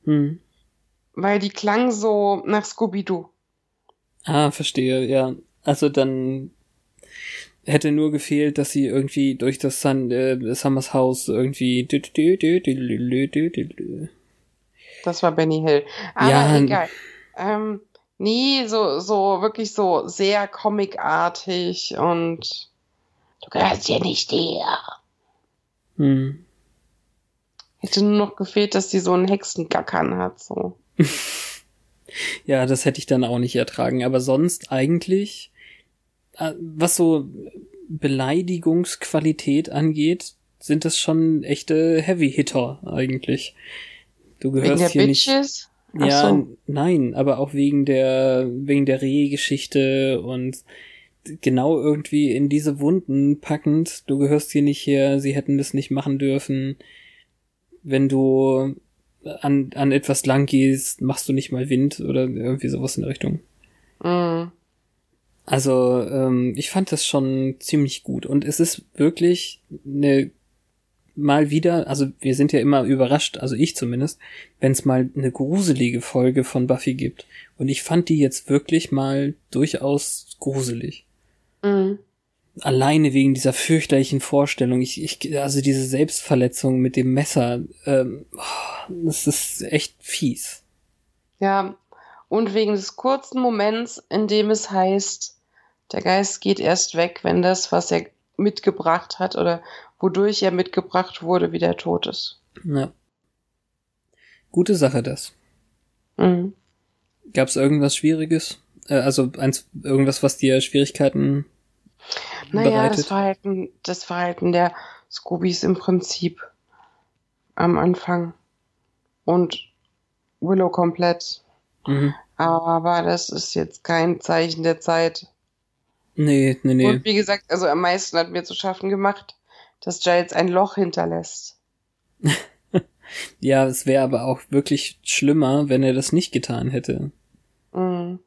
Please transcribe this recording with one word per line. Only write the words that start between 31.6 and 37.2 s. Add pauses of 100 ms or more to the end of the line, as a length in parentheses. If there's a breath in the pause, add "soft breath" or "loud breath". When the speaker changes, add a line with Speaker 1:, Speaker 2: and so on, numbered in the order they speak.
Speaker 1:
Ja,
das
hätte
ich
dann
auch
nicht
ertragen.
Aber
sonst
eigentlich, (840 soft breath)
äh,
was
so (600)